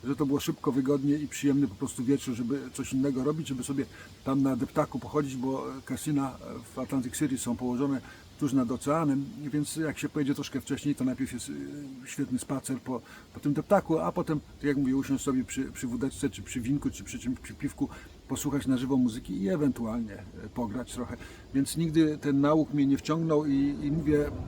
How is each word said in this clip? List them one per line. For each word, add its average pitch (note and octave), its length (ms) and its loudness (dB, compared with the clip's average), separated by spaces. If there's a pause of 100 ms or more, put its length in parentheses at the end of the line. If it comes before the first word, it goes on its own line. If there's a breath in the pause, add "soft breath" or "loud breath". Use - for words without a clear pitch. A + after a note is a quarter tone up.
że C3+ 120 0
to D3 100 2
było C#3 140 2
szybko, - 320 0
wygodnie C#3 420 4
i D3+ 140 -2
przyjemny C#3 400 2
po F#2+ 60 -6
prostu B2+ 300 -4
wieczór, C3 300 2
żeby B2 260 -2 (120)
coś - 200 -6
innego C3 320 2
robić, D3+ 240 0
żeby B2+ 160 -4
sobie C3+ 220 -2 (380 loud breath)
tam C3+ 180 2
na C3+ 140 4
deptaku C3+ 420 0
pochodzić, C3+ 380 0
bo C3 300 -2 (180)
kasyna C3+ 520 -2 (380)
w - 40 -6
Atlantic B2 400 -2
City C3 200 0
są A#2 180 -2
położone B2+ 440 0 (400 loud breath)
tuż C#3 120 2
nad B2+ 180 4
oceanem, C#3 540 2 (280)
więc D3 240 -2
jak D#3 220 -2
się D3+ 100 -4
pojedzie C#3+ 260 0
troszkę C#3 260 -4
wcześniej, C#3+ 340 -2
to B2+ 100 -2
najpierw C3 280 -2
jest, A#2+ 160 -8
e, C#3 600 -10
świetny C3 300 -2
spacer C3 420 -4
po, B2+ 200 -4 (340 loud breath)
po - 60 -12
tym D3 120 2
deptaku, D#3+ 460 4
a E3 140 0
potem, D#3 280 0 (160)
tak - 80 -12
jak D3 120 4
mówię, C3+ 200 4
usiąść C3+ 280 0
sobie C3 200 2
przy, C3+ 280 -4
przy - 140 -6
wódeczce, B2 440 -2
czy G2+ 120 -12
przy - 180 -6
winku, C3+ 300 0
czy - 140 -12
przy - 140 -10
czymś, A#2+ 220 -4
przy - 140 -14
piwku, C#3 340 -4 (400 loud breath)
posłuchać C3+ 380 -2
na C3 100 4
żywo C3 200 2
muzyki B2 460 0
i G3 60 2
ewentualnie, A#2 640 0
e, G2+ 400 -14
pograć A#2 380 -4
trochę. B2 240 -6 (380 loud breath)
Więc C#3 220 2
nigdy D#3 420 4
ten C#3 220 2
nałóg D3 340 4
mnie C#3+ 120 6
nie C#3 120 6
wciągnął D#3 480 2
i, C#3 360 4
i C#3+ 100 0
mówię D3 380 2 (180)